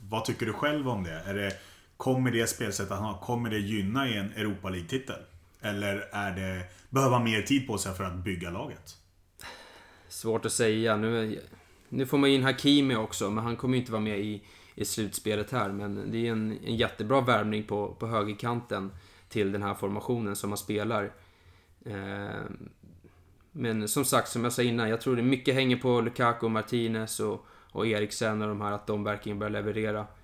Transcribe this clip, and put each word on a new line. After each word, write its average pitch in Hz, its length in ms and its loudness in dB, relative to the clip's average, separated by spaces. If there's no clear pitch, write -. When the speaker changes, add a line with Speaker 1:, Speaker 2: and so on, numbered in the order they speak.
Speaker 1:
vad 110 240 -2
tycker 117 220 0
du 107 60 0
själv 147 360 0
om 104 160 0
det? 80 220 -6
Är 98 80 -4
det, 101 220 -2
kommer 127 340 2
det 113 160 4
spelsättet 101 460 -4
han 98 120 -2
har, 98 160 -6
kommer 117 300 -2
det 107 80 0
gynna 107 500 0
i 110 80 0
en 101 160 -2
Europa 101 360 -2
League-titel? 92 480 -4
Eller 101 520 -2
är 101 240 -2
det, 92 260 -4
behöver 131 260 4
han 117 80 4
mer 110 180 4
tid 135 240 2
på 107 120 -2
sig 95 160 -4
för 92 100 -4
att 90 100 -4
bygga 90 360 -4
laget? 113 460 -10
Speaker 2:
Svårt 110 360 -2
att 110 80 0
säga. 110 440 4
Nu 113 220 2
är - 60 -6
nu 127 140 0
får 143 120 2
man 139 120 8
ju 139 60 8
in 131 80 4
Hakimi 135 520 6
också, 110 340 0
men 110 140 0
han 117 120 0
kommer 127 180 0
ju 127 60 4
inte 120 120 -4
vara 107 100 0
med 104 180 0
i, 104 220 -4
i 107 100 -4
slutspelet 107 680 -2
här. 104 220 0
Men 101 380 -4
det 113 180 0
är 117 40 0
en, 110 320 -2
en 113 120 -2
jättebra 113 440 2
värvning 107 440 2
på, 104 300 -2
på - 120 -6
högerkanten 107 840 -2
till 98 240 2
den 101 100 -2
här 101 120 -2
formationen 104 640 -2
som 101 140 -2
man 104 80 -2
spelar. 104 540 0
Eh, 101 560 -6
men 110 360 -2
som 143 160 0
sagt, 123 240 2
som 120 160 -2
jag 120 80 0
sa 127 100 2
innan, 117 260 2
jag 113 120 0
tror 127 160 2
det 117 60 2
mycket 131 320 2
hänger 127 220 4
på 123 240 4
Lukaku, 117 480 0
Martinez 110 720 0
och, 104 260 -2
och 107 140 0
Eriksen 107 560 0
och 107 60 0
de 104 120 -4
här, 104 120 -2
att 104 140 -6
de 104 180 0
verkligen 104 340 -2
börjar 104 120 -2
leverera. 107 560 -2